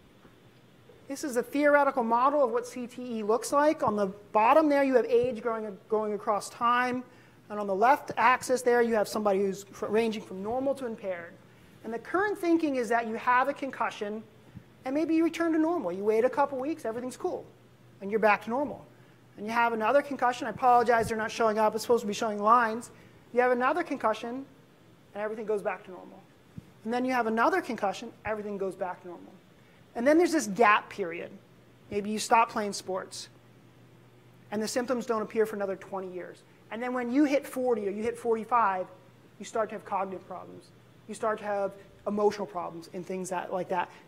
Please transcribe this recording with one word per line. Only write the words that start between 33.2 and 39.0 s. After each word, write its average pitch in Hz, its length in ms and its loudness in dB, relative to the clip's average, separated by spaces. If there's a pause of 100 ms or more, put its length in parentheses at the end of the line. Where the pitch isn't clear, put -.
and 214 100 -4
the 214 60 -4
symptoms 247 380 -2
don't 220 180 -2
appear 220 220 0
for 214 100 -4
another 196 200 -4
twenty 185 380 -10
years. 175 300 -14 (260)
And 240 140 -8
then 247 100 -4
when 247 180 -4
you 285 120 6
hit 277 240 2
forty 240 400 -2
or - 20 0
you 208 140 -4
hit 233 120 -4
forty-five, 220 720 0 (540)